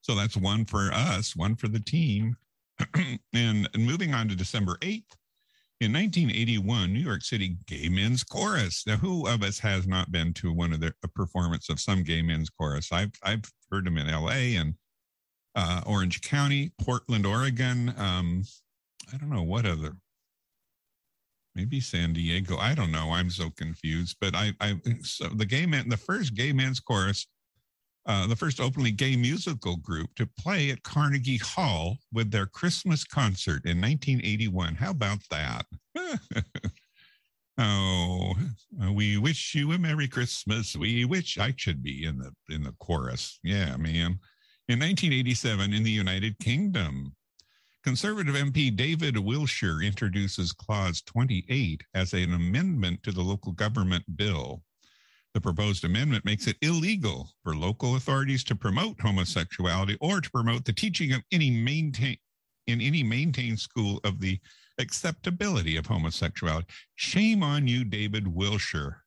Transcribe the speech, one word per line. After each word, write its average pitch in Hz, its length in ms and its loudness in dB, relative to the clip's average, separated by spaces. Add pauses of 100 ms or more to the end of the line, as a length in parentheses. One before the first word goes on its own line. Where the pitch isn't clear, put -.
So 113 100 0
that's 101 200 2
one 104 300 2
for 98 260 2
us, 107 420 0
one 107 220 2
for 117 140 -2
the 110 100 0
team. 117 560 2 (420)
<clears throat> 143 420 -2 (140)
And, 113 400 2
and 110 120 2
moving 160 280 0
on 113 140 0
to 98 80 0
December 92 460 0
eighth, 214 340 -6 (640)
in 113 140 2
nineteen 175 360 2
eighty-one, 110 640 2
New 110 80 2
York 139 220 -2
City 92 340 -2 (120)
Gay 76 200 -4
Men's 104 340 2
Chorus. 180 640 0
Now, 107 120 2
who 165 320 0
of 113 140 2
us 98 160 -2
has 95 280 0
not 92 240 0
been 85 220 0
to 85 180 -2
one 85 220 0
of 80 80 -2
their, 80 120 -2 (100)
a - 40 -6
performance 85 640 -2
of 76 100 -2
some 95 240 2
Gay 82 180 0
Men's 80 280 0
Chorus? 73 420 -4
I've, 98 220 -2 (100)
I've 104 260 -4 (220)
heard 95 140 -2
them 85 120 0
in 73 120 -2
L 80 200 0
A 123 280 0
and, 78 180 0 (800)
uh, 90 300 0
Orange 92 340 2
County, 143 640 0
Portland, 117 440 0
Oregon. 123 720 2
Um, 92 460 0 (680)
I - 20 -8
don't 147 160 -6
know 98 120 0
what 104 220 0
other. 78 300 -2 (1600)
Maybe 123 240 -2
San 85 340 0
Diego. 85 440 -2
I 127 180 0
don't 95 160 0
know. 80 200 -2
I'm 90 180 0
so 85 220 -4
confused. 80 680 -4
But 98 160 -2
I, 104 240 0
I, 101 200 -2 (220)
so - 280 -6
the 107 160 -2
gay 131 200 0
men, 147 220 0
the 117 100 0
first 180 360 -2
Gay 123 180 0
Men's 131 280 0
Chorus, 101 480 0 (760)
uh, 98 220 0
the 113 80 2
first 147 240 -2
openly 131 320 2
gay 131 240 2
musical 123 640 0
group 80 380 -4
to 107 120 -2 (100)
play 160 340 0
at 127 120 -6
Carnegie 139 540 0
Hall 98 600 0 (140)
with 113 200 0
their 101 140 2
Christmas 170 580 0
concert 95 640 0
in 85 140 2
nineteen 131 440 2
eighty-one. 92 520 0
How 147 160 -2
about 107 280 0 (100)
that? 69 360 -4 (300)
<laughs> 311 480 -4 (1160)
Oh, 92 760 2 (500)
uh, 95 80 2
we 104 280 2
wish - 340 0
you 143 200 0
a 175 40 0
Merry 156 300 0
Christmas. 117 680 -2
We 117 300 2
wish 175 320 -2
I 127 180 0
should 71 280 -2
be 69 200 -6
in 78 140 -4
the, 65 160 -10 (160)
in 76 140 -4
the 69 160 -6
chorus. 64 640 -4
Yeah, 85 340 0
man. 85 400 0 (500)
In 120 120 2
nineteen 165 340 2
eighty-seven, 113 580 2
in 107 120 2
the 110 80 2
United 101 480 0
Kingdom, 92 760 0 (680)
Conservative 151 520 0
M 143 160 0
P 135 200 2
David 139 480 0
Wilshire 98 640 0
introduces 98 680 0
Clause 95 520 -2
twenty-eight 117 800 0 (100)
as 92 200 0
an 90 200 0
amendment 95 680 0
to 107 80 -4
the 90 100 -2
local 98 300 -2
government 92 520 0 (140)
bill. 78 460 -2 (720)
The 101 60 2
proposed 98 420 0
amendment 110 420 2
makes 104 220 0
it 139 160 -2
illegal 156 640 0 (140)
for 80 120 -2
local 113 400 0
authorities 135 500 2
to 120 100 0
promote 143 440 0
homosexuality 92 1040 0
or 180 200 2
to - 100 -8
promote 117 340 0
the 110 80 0
teaching 165 400 0
of 123 80 0 (100)
any 156 200 6
maintain, 135 640 2 (480)
in 117 160 2
any 143 220 2
maintained 123 560 0
school 101 440 -2
of 98 160 -2
the 95 200 0 (400)
acceptability 160 960 -2
of 80 100 -2
homosexuality. 82 840 -2 (280)
Shame 208 480 2
on 143 240 2
you, 123 160 2
David 107 440 -2
Wilshire. 90 800 -2